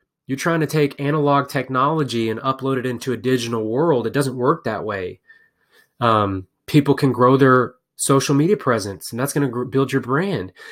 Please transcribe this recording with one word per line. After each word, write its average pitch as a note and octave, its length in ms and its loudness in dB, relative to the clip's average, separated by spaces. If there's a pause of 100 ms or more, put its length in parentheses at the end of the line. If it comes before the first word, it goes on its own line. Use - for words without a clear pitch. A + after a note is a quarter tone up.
(280)
you're C3 100 -6
trying E3 220 -2
to D3+ 80 -2
take D3 320 0
analog C#3+ 480 0
technology C3 840 -2
and A2 80 -4
upload C3 400 -2
it B2 80 -4
into B2 260 -6
a A#2 40 -4
digital A#2 520 -2
world. B2+ 380 0
It A2 60 -6
doesn't C3+ 240 -2
work C#3 260 0
that G#2+ 220 -4
way. F#2+ 340 -6 (800)
Um, G#2 480 0 (220)
people C#3+ 260 4
can C#3 160 0
grow B2+ 260 4
their B2+ 380 4 (220)
social C#3 400 2
media E3+ 200 4
presence, G#2 540 -4
and A#2 80 -8
that's C#3 140 -2
gonna C#3+ 160 0
gr-, A#2+ 160 -6
build C3+ 280 -2
your C3+ 80 2
brand. C3+ 520 -4 (200)